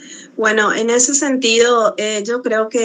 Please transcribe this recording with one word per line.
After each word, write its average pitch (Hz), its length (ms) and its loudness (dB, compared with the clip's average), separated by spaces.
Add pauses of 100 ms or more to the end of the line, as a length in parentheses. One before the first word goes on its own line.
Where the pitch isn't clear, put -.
(360)
Bueno, 214 380 2
en 226 160 -2
ese 254 240 2
sentido, 240 840 2
eh, 208 280 -4
yo 240 160 -4
creo 220 260 -2
que 233 180 -2